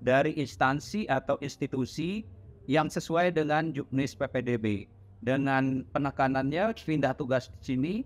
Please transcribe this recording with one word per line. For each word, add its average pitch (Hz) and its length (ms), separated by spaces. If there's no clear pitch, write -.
dari 139 340
instansi 143 720
atau 135 360
institusi 147 800
yang 151 240
sesuai 170 480
dengan 156 320
juknis 135 480
P 139 80
P 127 160
D 123 160
B. 110 100
Dengan 135 720
penekanannya, 139 800
pindah 147 400
tugas 131 480
di 131 160
sini 151 180